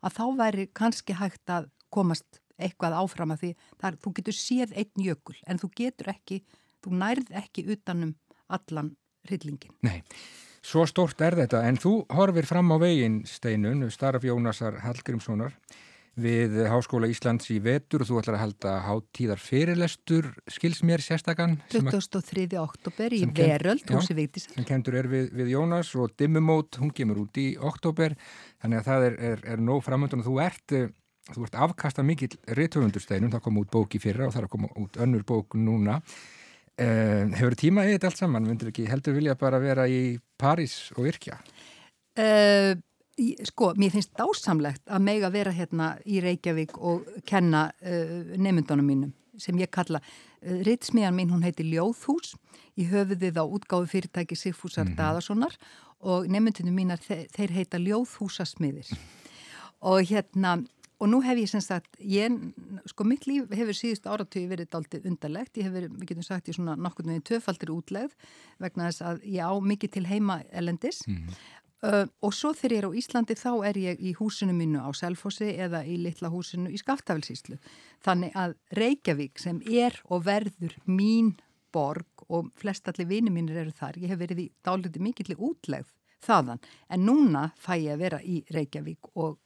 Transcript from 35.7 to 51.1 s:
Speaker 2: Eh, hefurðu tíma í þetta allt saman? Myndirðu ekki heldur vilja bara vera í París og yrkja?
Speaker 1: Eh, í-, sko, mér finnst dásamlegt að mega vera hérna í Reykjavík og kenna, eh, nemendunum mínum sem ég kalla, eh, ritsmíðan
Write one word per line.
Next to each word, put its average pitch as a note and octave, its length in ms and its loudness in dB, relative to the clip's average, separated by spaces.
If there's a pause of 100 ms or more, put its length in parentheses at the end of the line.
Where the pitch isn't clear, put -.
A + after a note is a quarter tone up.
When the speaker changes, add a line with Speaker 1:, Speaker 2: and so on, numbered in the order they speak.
Speaker 2:
Eh, A2 500 4
hefurðu B2 320 2
tíma F#3+ 240 6
í G#3 80 4
þetta F#3+ 160 2
allt F3 100 -4
saman? B2+ 260 2
Myndirðu A2 280 -2
ekki A2+ 160 -4
heldur C3+ 280 0
vilja D3 200 2
bara C3 240 2
vera C3 240 4
í B2+ 340 2 (220)
París D3 520 0
og B2 160 -2
yrkja? - 300 -8 (800)
Speaker 1:
Eh, G3+ 580 8 (440)
í-, A#3 260 0
sko, - 320 2
mér G3 180 4
finnst G#3 220 0
dásamlegt D#3+ 720 0
að G3 180 2
mega G3+ 260 2
vera G3 200 0
hérna E3 420 -2 (100)
í G3 160 0
Reykjavík F3 560 -2
og F3 320 -2 (160)
kenna, E3 460 4 (100)
eh, E3+ 560 -6
nemendunum D#3+ 500 2
mínum C#3 260 2 (260)
sem F3+ 200 -4
ég F#3 120 0
kalla, E3 300 -2 (420)
eh, F3+ 220 -4
ritsmíðan G#3+ 520 2